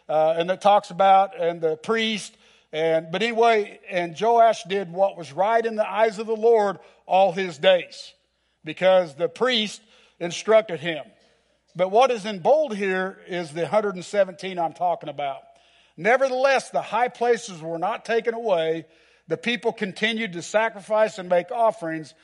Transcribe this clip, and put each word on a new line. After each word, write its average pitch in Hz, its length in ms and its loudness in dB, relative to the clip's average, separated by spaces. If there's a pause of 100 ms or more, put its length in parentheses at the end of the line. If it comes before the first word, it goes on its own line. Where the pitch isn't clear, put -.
uh, 156 300 2
and 170 120 -2
it 185 120 -4
talks 202 280 4
about, 190 480 4
and 170 220 -2
the 160 160 0
priest, 220 580 -4 (400)
and, 160 400 0
but 196 100 -2
anyway, 226 560 0 (100)
and 175 300 -4
Joash 226 460 4
did 185 260 -4
what 196 240 0
was 151 160 -14
right 220 340 0
in 220 120 -4
the 208 120 -2
eyes 208 300 0
of 220 80 -8
the 226 80 -2
Lord 214 440 4 (260)
all 190 260 4
his 180 260 -6
days, 175 560 0 (520)
because 175 500 2
the 165 140 -2
priest 220 520 -2 (380)
instructed 175 600 0
him. 156 240 -6 (720)
But 185 140 0
what 247 200 6
is 208 140 -6
in 208 140 -6
bold 254 360 2
here 190 500 -4
is 175 280 -8
the 165 120 -4
hundred 202 300 0
and 175 80 -12
seventeen 185 560 -2
I'm 160 140 -4
talking 170 340 -4
about. 143 360 -8 (520)
"Nevertheless, 254 720 0
the 175 120 -2
high 226 260 -2
places 226 540 -2
were 165 180 -8
not 202 240 -4
taken 226 300 -2
away. 165 520 -2 (440)
The 165 80 -2
people 233 340 -4
continued 220 600 -4
to 170 80 -10
sacrifice 214 760 -2
and 180 100 -12
make 180 220 0
offerings 170 640 -2 (100)